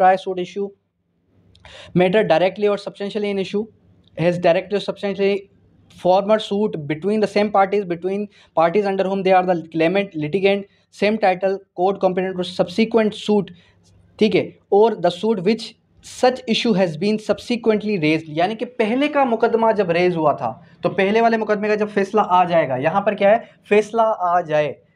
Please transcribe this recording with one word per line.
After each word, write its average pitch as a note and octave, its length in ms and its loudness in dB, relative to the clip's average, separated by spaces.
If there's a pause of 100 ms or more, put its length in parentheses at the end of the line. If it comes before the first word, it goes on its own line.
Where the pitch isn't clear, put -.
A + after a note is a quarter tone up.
try F#3 160 6
suit F#3+ 220 -8
issue G3+ 300 -8 (1300)
matter F#3 260 2 (100)
directly F#3+ 360 0
or G3+ 80 0 (100)
substantially G3+ 480 -6
in G3 100 -2
issue, G3+ 200 -4 (520)
has F3 240 0
directly F#3 320 2
or F#3+ 160 -2
substantially G3 600 -4 (460)
former G3 440 2
suit G3+ 360 -4 (140)
between F#3+ 340 -2
the G3 60 0
same G#3 240 0
parties, G3 320 2
between F#3 420 -6 (300)
parties F3 320 2
under F#3+ 160 0
whom G3 180 -2
they F#3+ 140 2
are F3+ 80 4
the F3+ 100 2 (160)
claimant, F#3 420 0 (100)
litigant, G3 420 0 (300)
same G#3 280 0
title, F#3+ 340 0 (220)
court F#3+ 240 0
competent F#3 340 -2
to F3+ 120 -4
subsequent A3 680 0
suit", G#3 320 0 (720)
ठीक G#3 160 2
है, - 240 -2 (140)
"or G#3+ 200 4
the F3 200 -2
suit A3 260 -2
which A3 260 -2 (400)
such - 340 0 (140)
issue A#3 220 0
has F3 280 0
been G#3 200 0
subsequently G#3+ 720 -2
raised", D#3 320 0
यानी F3 260 -2
कि A#3 100 -8
पहले A#3+ 420 -2
का C#4+ 180 0
मुकदमा A3+ 460 2
जब G3 200 0
raise F3 240 2
हुआ D#3 180 2
था, - 320 -8 (180)
तो F3 60 -2
पहले G3+ 320 0
वाले A3+ 160 2
मुकदमे G#3+ 300 -2
का G#3 80 2
जब G#3 120 -2
फैसला G3+ 340 0
आ F3+ 240 2
जाएगा, D#3 320 0
यहाँ E3 240 0
पर G3+ 140 -2
क्या G3 140 2
है? A3+ 200 2 (200)
फैसला G#3+ 340 2
आ F3+ 380 0
जाए, D3+ 340 -2 (200)